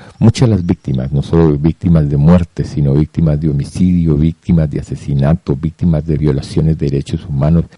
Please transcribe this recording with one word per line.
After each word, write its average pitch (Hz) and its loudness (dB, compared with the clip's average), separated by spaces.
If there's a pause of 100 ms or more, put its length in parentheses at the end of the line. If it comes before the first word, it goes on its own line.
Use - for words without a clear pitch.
(180)
Muchas 113 2
las 92 0
víctimas, 69 -4
no 71 0
solo 82 2
víctimas 78 0
de 73 -2
muerte, 82 2
sino 71 -2
víctimas 76 0
de 78 0
homicidio, 82 0
víctimas 80 0
de 76 -6
asesinato, 71 -2
víctimas 80 -2
de 80 -2
violaciones 76 -2
de 73 -4
derechos 71 -4
humanos, 78 0 (120)